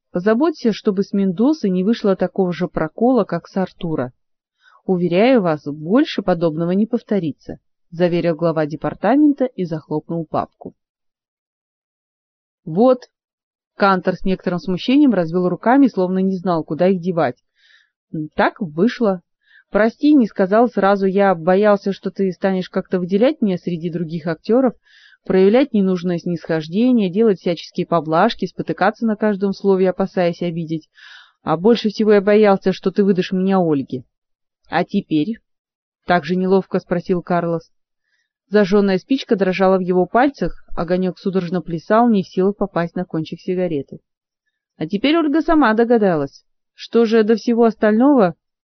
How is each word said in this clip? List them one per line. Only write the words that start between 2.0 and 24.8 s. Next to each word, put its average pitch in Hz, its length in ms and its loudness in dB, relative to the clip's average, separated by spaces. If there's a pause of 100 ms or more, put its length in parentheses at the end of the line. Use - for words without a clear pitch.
такого 180 380 -2
же 165 160 -6
прокола, 220 560 0
как 170 240 -8
с - 80 -12
Артура. 156 560 -6 (760)
Уверяю 185 560 2
вас, 156 240 -2
больше 170 560 -2
подобного 170 480 -2
не 202 160 0
повторится, 196 720 -6 (320)
заверил 170 460 0
глава 160 280 -2
департамента 262 800 0
и 190 200 -6
захлопнул 160 600 -6
папку. - 500 -8 (1900)
Вот. 247 400 2 (720)
Кантор 185 380 0
с - 100 -8
некоторым 180 340 -4
смущением 247 560 2
развел 180 340 -2
руками, 247 380 2
словно 185 320 -2
не 190 180 0
знал, 170 280 -2
куда 170 240 0
их 190 120 0
девать. 165 360 -2 (1000)
Так - 260 -2
вышло. 185 640 -2 (480)
Прости, 233 440 2
не 240 120 4
сказал 208 420 2
сразу, 196 380 0
я 196 280 2
боялся, 196 580 2
что - 180 -10
ты 196 220 -2
станешь 190 360 -4
как-то 190 300 -4
выделять 202 420 0
меня 190 160 0
среди 175 320 -6
других 165 380 -8
актеров, 220 480 0 (500)